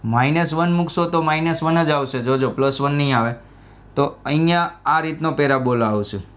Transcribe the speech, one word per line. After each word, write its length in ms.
માઇનસ 500
વન 180
મૂકશો 340
તો 160
માઇનસ 400
વન 220
જ 60
આવશે, 280
જોજો, 320
પ્લસ 300
વન 120
નહીં 240
આવે. 180
તો 300
અહીંયા 460
આ 140
રીતનો 320
પેરાબોલા 560
આવશે. 480